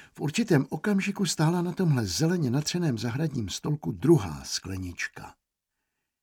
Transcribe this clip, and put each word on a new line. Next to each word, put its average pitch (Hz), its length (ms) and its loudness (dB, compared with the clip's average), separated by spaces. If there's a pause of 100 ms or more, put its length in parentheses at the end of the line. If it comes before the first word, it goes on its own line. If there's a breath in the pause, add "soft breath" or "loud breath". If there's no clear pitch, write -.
(140 loud breath)
V - 60 -16
určitém 151 500 2
okamžiku 196 560 0
stála 165 360 2
na 175 100 -2
tomhle 147 340 2
zeleně 135 460 0
natřeném 151 460 0
zahradním 123 520 -4
stolku 147 420 -4
druhá 95 520 2
sklenička. - 920 -8 (880)